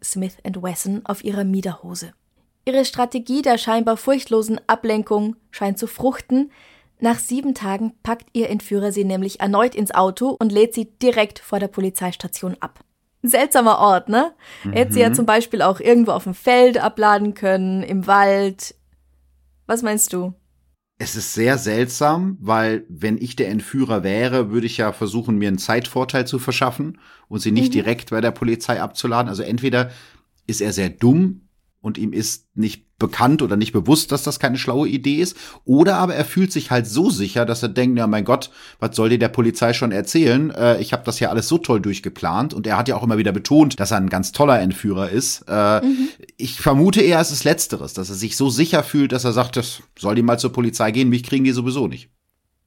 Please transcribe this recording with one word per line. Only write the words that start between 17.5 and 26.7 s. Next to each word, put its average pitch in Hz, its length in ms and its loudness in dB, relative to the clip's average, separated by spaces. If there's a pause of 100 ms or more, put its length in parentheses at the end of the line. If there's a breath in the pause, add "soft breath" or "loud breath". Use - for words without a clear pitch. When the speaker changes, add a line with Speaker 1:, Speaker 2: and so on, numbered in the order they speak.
Speaker 1:
im 190 240 -4
Wald. 196 680 2 (920)
Was 233 160 -2
meinst 214 320 -2
du? 180 220 -6 (680)
Speaker 2:
Es - 120 -8
ist 104 180 -8
sehr 123 240 2
seltsam, 147 840 -2
weil 110 480 0
wenn 101 300 -4
ich 123 180 -8
der 113 140 -2
Entführer 110 540 -2
wäre, 113 480 0
würde 117 160 0
ich 113 100 -8
ja 107 160 -2
versuchen, 110 460 -2
mir 104 80 0
einen 98 100 0
Zeitvorteil 123 720 -2
zu 131 100 -6
verschaffen 131 640 -4 (280 soft breath)